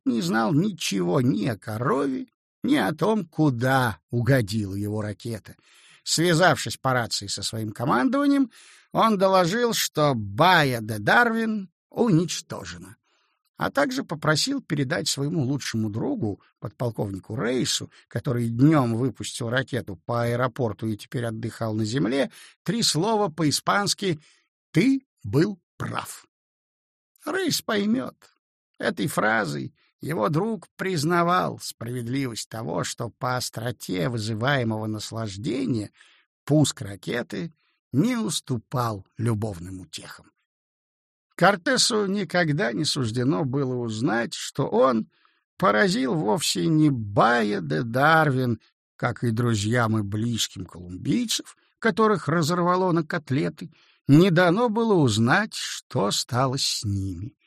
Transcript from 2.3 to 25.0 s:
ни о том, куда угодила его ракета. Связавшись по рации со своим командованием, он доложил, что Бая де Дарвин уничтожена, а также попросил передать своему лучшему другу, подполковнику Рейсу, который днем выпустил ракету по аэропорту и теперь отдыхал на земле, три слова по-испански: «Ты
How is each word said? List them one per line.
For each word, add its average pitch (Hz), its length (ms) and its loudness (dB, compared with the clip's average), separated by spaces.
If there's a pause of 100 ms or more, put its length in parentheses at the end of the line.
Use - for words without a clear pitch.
ни 254 140 2
о 190 180 0
том, 202 320 0
куда 131 720 2 (100)
угодила 110 640 0
его 104 260 -4
ракета. 104 540 -10 (480)
Связавшись 160 720 2
по 131 160 0
рации 113 340 -2
со - 140 -8
своим 110 300 -6
командованием, 262 800 2 (400)
он 214 260 4
доложил, 190 560 4
что 147 400 2
Бая 127 640 4
де 110 200 -6
Дарвин 220 720 2 (200)
уничтожена, - 1080 -2 (640)
а - 120 -2
также 269 340 0
попросил 156 580 0
передать 147 480 -2
своему 147 340 -2
лучшему 117 460 -2
другу, 120 520 -4 (180)
подполковнику 110 760 -6
Рейсу, 196 560 -2 (160)
который 120 420 -2
днем 127 460 4
выпустил 117 540 -4
ракету 117 560 -4
по 120 180 -2
аэропорту 120 640 -2
и 110 80 -2
теперь 120 300 -8
отдыхал 113 480 -6
на 110 100 0
земле, 196 480 -2 (320)
три 220 180 -2
слова 208 460 0
по-испански: 175 920 -2 (500)
«Ты 262 340 2 (180)